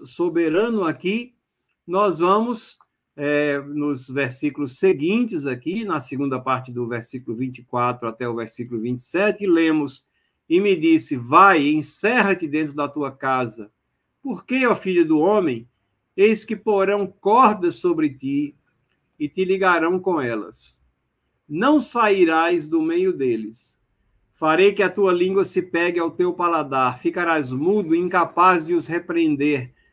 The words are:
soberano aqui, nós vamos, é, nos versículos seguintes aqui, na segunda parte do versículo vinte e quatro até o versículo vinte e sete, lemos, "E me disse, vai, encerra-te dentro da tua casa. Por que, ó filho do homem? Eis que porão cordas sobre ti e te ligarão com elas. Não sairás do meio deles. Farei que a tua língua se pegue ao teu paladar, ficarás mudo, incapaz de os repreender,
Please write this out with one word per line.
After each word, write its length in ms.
soberano 800
aqui, 500
nós 320
vamos, 580
é, 440
nos 500
versículos 680
seguintes 680
aqui, 400
na 160
segunda 380
parte 320
do 140
versículo 500
vinte 240
e 40
quatro 440
até 200
o 80
versículo 440
vinte 200
e 40
sete, 440
lemos, 580
"E 140
me 140
disse, 420
vai, 500
encerra-te 800
dentro 280
da 120
tua 240
casa. 600
Por 240
que, 200
ó 100
filho 300
do 140
homem? 480
Eis 280
que 140
porão 500
cordas 680
sobre 340
ti 440
e 120
te 160
ligarão 520
com 220
elas. 640
Não 320
sairás 880
do 140
meio 320
deles. 680
Farei 420
que 100
a 60
tua 240
língua 320
se 160
pegue 380
ao 120
teu 220
paladar, 680
ficarás 540
mudo, 420
incapaz 720
de 80
os 140
repreender, 840